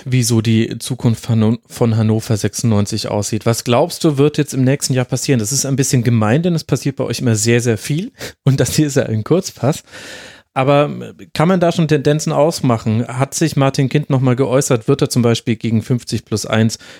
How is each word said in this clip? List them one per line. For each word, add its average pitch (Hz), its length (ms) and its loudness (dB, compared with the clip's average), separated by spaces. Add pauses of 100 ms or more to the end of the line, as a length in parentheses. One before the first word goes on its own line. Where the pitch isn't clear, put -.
wie 127 160 0
so 113 180 2
die 113 380 0
Zukunft - 480 -2
von, 117 400 2
von 113 320 0
Hannover 110 400 0
sechsundneunzig 104 680 -2
aussieht. 104 360 -4
Was 117 200 0
glaubst 135 400 0
du, 151 120 2
wird 147 220 2
jetzt 143 160 -2
im 131 100 2
nächsten 135 300 0
Jahr 127 100 0
passieren? 131 360 0
Das 107 120 -2
ist 135 140 -2
ein 135 100 -2
bisschen 131 260 2
gemein, 117 400 2
denn 175 120 0
es 156 100 -4
passiert 139 320 -2
bei 131 80 -2
euch 117 160 -6
immer 120 140 2
sehr, 117 260 2
sehr 117 160 0
viel. 165 360 -6 (320)
Und 131 160 2
das 123 140 0
hier 156 120 4
ist 139 100 -2
ja 123 60 2
ein 110 220 -2
Kurzpass. - 580 -2 (720)
Aber 135 600 0 (180)
kann 156 160 2
man 185 120 4
da 170 120 2
schon 165 160 0
Tendenzen 151 440 0
ausmachen? 123 760 0
Hat 131 260 -4
sich - 240 -2
Martin 135 320 2
Kind 147 220 -4
nochmal 127 260 2
geäußert? 127 500 0
Wird 139 140 2
er 139 100 0
zum 123 120 0
Beispiel 117 340 0
gegen 113 260 0
fünfzig - 440 -4
plus - 200 -4
eins 110 320 0 (220)